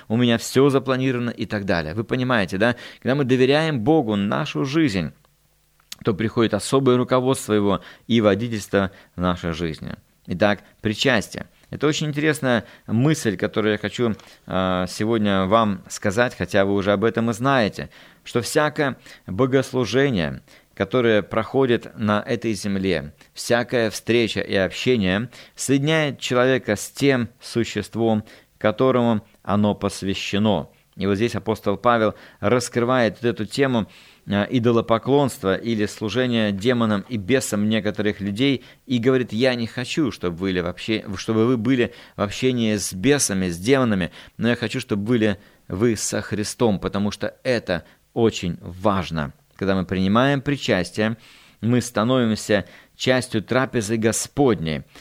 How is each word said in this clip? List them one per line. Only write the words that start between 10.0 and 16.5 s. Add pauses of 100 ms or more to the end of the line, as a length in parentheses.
Итак, (160)
причастие. (240)
Это
очень
интересная (240)
мысль,
которую
я
хочу, (300)
э,
сегодня
вам
сказать,
хотя